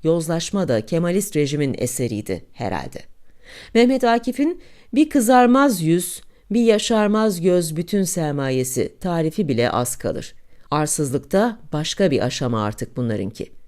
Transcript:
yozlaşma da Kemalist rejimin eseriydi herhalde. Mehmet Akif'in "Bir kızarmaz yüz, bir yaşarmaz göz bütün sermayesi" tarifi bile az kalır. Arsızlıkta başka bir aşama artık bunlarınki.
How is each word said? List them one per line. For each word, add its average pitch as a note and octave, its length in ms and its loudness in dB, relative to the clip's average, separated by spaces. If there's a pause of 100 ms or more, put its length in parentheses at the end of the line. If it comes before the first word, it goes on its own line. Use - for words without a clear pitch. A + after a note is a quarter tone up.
yozlaşma E3 640 0
da G#2+ 180 0
Kemalist F3 500 -2
rejimin D3 420 0
eseriydi G#2+ 760 -4
herhalde. D#2+ 460 -6 (760)
Mehmet B3 300 4
Akif'in B3 580 0 (320)
"Bir D4+ 160 2
kızarmaz B3 720 4
yüz, E3+ 400 0 (300)
bir A3+ 100 2
yaşarmaz G#3+ 800 2
göz F3 340 2
bütün F#3 280 -2
sermayesi" C3+ 960 -2
tarifi E3 480 0
bile A#2+ 220 2
az B2 260 -2
kalır. - 400 -6 (360)
Arsızlıkta D3+ 880 0 (140)
başka D#3+ 380 0
bir G#2+ 140 0
aşama A#2+ 380 -2
artık G#2+ 340 -6
bunlarınki. A2 540 -4 (160)